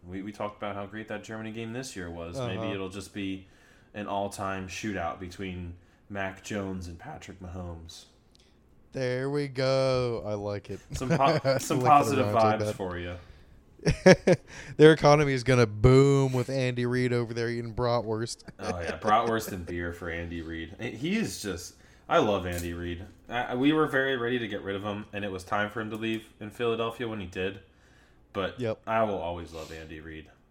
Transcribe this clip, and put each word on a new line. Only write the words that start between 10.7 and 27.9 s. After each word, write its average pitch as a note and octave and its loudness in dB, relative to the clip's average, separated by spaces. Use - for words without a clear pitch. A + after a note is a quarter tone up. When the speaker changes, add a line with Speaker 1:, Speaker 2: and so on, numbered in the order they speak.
Speaker 2:
it. F#2+ -10
Speaker 1:
Some B2+ -4
po- D#3 4
Speaker 2:
<laughs> - -16
I C3+ 4
Speaker 1:
some C#3 0
Speaker 2:
like B2+ 8
that A2+ 0
it G#2 4
Speaker 1:
positive G#2 0
Speaker 2:
rhymes - 0
like A2 4
Speaker 1:
vibes G#2+ 0
Speaker 2:
that. G#2 -2
Speaker 1:
for F2+ -6
you. F2 -8
Speaker 2:
<laughs> - -14
Their D#3 12
economy D3 6
is B2 -2
gonna A#2+ 6
boom C3 6
with B2 -2
Andy B2+ -2
Reid B2 0
over A#2+ 0
there A#2 -2
eating A#2 -6
bratwurst. A2+ -2
<laughs> - -20
Speaker 1:
Oh, F#2 -4
yeah. E2 -4
Bratwurst A2+ 2
and F2 -8
beer E2+ -4
for E2+ -10
Andy E2+ -6
Reid. E2 -10
He B2 -4
is D#3+ -4
just, F2+ -8
I D#3 2
love G2+ 2
Andy F2 -4
Reid. F2 -6
I, A#2+ -4
we C#3 4
were D#3 4
very C3+ 0
ready A#2+ 0
to A2+ -4
get G2+ -6
rid G2 -4
of G2 -6
him, G#2 -4
and G2+ -6
it G2+ -4
was F2+ -8
time G#2 -2
for A2+ -8
him G#2+ -6
to A2 -8
leave A2 -4
in A2 -10
Philadelphia A2+ -2
when G#2+ -8
he F#2 -8
did. F#2+ -6